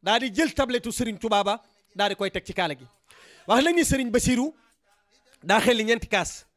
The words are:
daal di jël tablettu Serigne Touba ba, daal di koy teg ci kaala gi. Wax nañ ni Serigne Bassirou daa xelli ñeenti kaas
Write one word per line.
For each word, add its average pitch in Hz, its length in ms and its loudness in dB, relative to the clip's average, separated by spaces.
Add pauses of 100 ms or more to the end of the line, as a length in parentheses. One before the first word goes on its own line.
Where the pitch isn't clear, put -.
daal 214 160 2
di 254 140 -2
jël 277 200 0
tablettu 247 380 -2
Serigne 226 280 -6
Touba 208 240 0
ba, 202 180 -2 (340)
daal 202 140 0
di 190 60 -4
koy 196 160 -4
teg 185 140 -8
ci - 80 -14
kaala 165 220 -4
gi. 127 100 -20 (640)
Wax 254 160 4
nañ 339 120 2
ni 339 100 4
Serigne 262 260 0
Bassirou 247 420 0 (880)
daa 196 180 4
xelli 220 220 2
ñeenti 226 240 -2
kaas - 380 -4 (120)